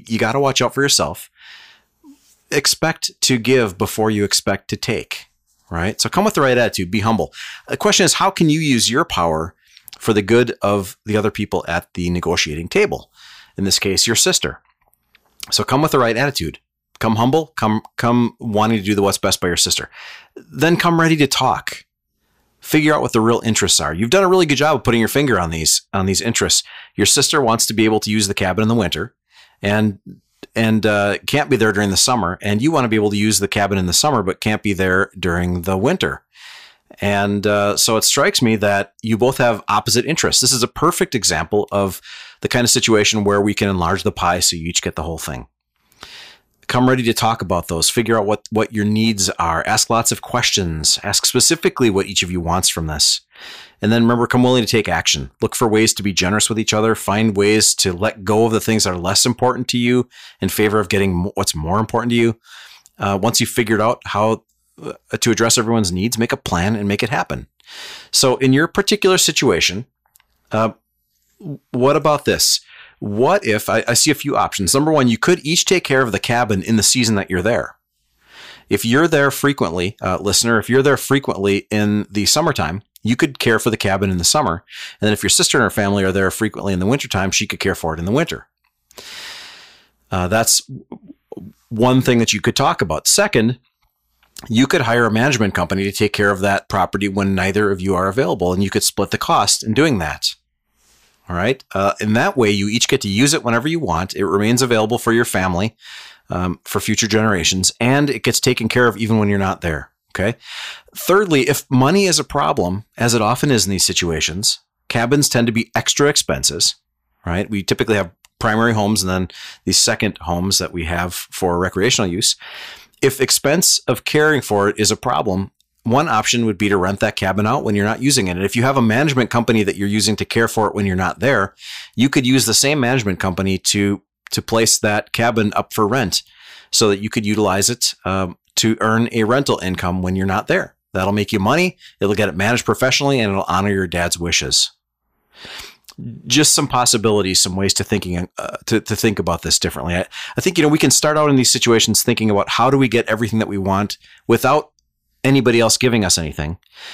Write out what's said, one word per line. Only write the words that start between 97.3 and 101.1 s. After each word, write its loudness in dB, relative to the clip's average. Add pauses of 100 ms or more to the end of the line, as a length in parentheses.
neither 0
of -4
you 0
are 0
available, 0
and 0
you 0
could -2
split -2
the -4
cost 0
in -4
doing 2
that. -6 (920)